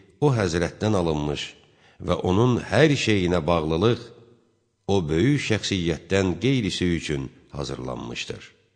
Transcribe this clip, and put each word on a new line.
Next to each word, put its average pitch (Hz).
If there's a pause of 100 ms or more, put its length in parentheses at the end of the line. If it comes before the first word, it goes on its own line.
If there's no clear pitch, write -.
(180)
o 147
həzrətdən 98
alınmış 76 (560)
və 90
onun 107
hər 143
şeyinə 92
bağlılıq 82 (840)
o 98 (120)
böyük 104
şəxsiyyətdən 92
qeyrisi 113
üçün 73 (180)
hazırlanmışdır. 64 (320)